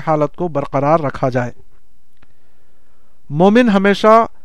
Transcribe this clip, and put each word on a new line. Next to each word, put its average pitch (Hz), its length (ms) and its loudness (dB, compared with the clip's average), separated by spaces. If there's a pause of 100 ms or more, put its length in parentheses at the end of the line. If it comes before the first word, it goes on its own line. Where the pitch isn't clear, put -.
حالت 156 300 0
کو 175 120 -2
برقرار 143 520 0
رکھا 139 280 -2
جائے۔ 123 220 -2 (1800)
مومن 202 380 6
ہمیشہ 202 580 4 (180)